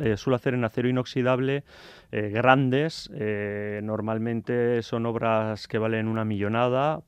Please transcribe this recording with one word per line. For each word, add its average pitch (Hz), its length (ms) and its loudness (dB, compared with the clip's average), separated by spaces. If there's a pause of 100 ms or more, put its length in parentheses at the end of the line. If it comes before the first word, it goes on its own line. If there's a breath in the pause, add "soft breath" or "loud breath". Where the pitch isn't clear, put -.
eh, 110 120 2
suele 131 180 0
hacer 123 200 0
en 123 100 0
acero 120 240 -2
inoxidable, 127 760 0 (480 soft breath)
eh, 107 240 -4
grandes, 131 800 4
eh, 104 680 -4
normalmente 113 1000 0
son 117 240 -4
obras 113 640 0
que 113 100 -2
valen 110 300 0
una 113 160 0
millonada 120 840 0